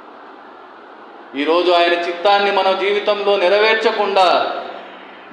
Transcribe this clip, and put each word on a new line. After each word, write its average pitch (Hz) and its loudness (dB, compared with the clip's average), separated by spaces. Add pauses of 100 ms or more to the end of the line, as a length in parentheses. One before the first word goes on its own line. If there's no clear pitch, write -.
(1400)
ఈరోజు 175 2
ఆయన 175 4
చిత్తాన్ని 196 0
మన 190 0
జీవితంలో 202 -2
నెరవేర్చకుండా 196 2 (760)